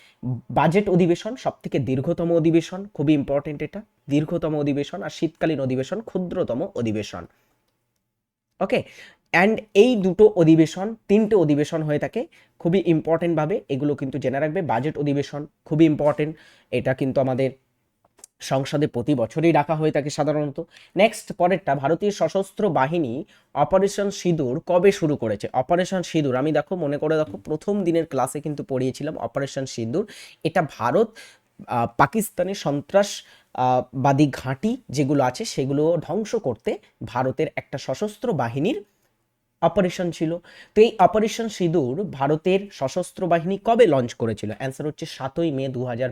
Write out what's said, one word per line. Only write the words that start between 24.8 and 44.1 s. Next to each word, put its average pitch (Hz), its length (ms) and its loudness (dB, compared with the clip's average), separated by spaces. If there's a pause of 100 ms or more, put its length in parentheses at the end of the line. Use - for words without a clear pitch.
শুরু 151 240 0
করেছে? 110 360 -4
অপারেশন 175 500 0
সিঁদুর, 147 340 0
আমি 143 220 0
দেখো, 185 180 -2
মনে 147 220 -2
করে 156 180 0
দেখো, 151 220 -2
প্রথম 196 460 -4
দিনের 165 220 2
ক্লাসে 135 340 -2
কিন্তু 147 300 -6
পড়িয়েছিলাম 131 480 -4
অপারেশন 135 480 -6
সিঁদুর। 120 380 -4 (440)
এটা 170 120 0 (180)
ভারত, 156 300 2 (580)
আহ, 117 200 0 (140)
পাকিস্তানের 190 540 0
সন্ত্রাস, 196 540 0 (460)
আহ, 127 280 2 (120)
বাদী 139 360 4
ঘাঁটি 135 460 -4 (200)
যেগুলো 143 280 2
আছে 127 200 -2
সেগুলো 151 520 0
ধ্বংস 190 380 -4
করতে 220 440 -4 (260)
ভারতের 131 520 -2
একটা 139 220 -10
সশস্ত্র 208 540 -6
বাহিনীর 143 520 -2 (800)
অপারেশন 175 480 0
ছিল। 165 280 -4 (360)
তো - 60 6
এই 226 180 8
অপারেশন 214 500 2
সিঁদুর 165 560 0 (140)
ভারতের 156 420 0 (180)
সশস্ত্র - 480 -6
বাহিনী 170 380 0
কবে 233 220 6
লঞ্চ 135 280 2